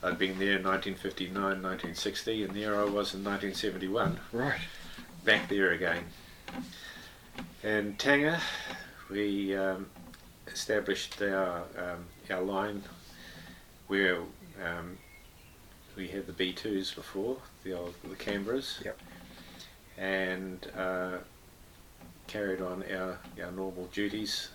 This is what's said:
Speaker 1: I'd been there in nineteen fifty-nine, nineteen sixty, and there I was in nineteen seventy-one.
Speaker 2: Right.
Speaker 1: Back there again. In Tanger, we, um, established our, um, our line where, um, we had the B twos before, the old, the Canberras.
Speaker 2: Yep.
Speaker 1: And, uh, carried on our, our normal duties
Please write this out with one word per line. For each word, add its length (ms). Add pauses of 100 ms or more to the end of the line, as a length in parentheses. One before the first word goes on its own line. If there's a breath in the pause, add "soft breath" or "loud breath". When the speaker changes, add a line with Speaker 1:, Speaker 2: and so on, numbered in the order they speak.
Speaker 1:
I'd 160
been 200
there 180
in 60
nineteen 320
fifty-nine, 640
nineteen 340
sixty, 480
and 120
there 240
I 40
was 300
in 100
nineteen 300
seventy-one. 680 (140)
Speaker 2:
Right. 260 (640 loud breath)
Speaker 1:
Back 240
there 240
again. 320 (1600 loud breath)
In 320
Tanger, 440 (720 loud breath)
we, 460
um, 320 (600)
established 760
our, 420 (140)
um, 280 (240)
our 120
line 420 (1040 loud breath)
where, 300 (460)
um, 340 (1000)
we 140
had 180
the 60
B 200
twos 380
before, 460 (260)
the 100
old, 200 (100)
the 120
Canberras. 680
Speaker 2:
Yep. 160 (1000 loud breath)
Speaker 1:
And, 680 (100)
uh, 400 (1080)
carried 340
on 300
our, 260 (260)
our 80
normal 420
duties 600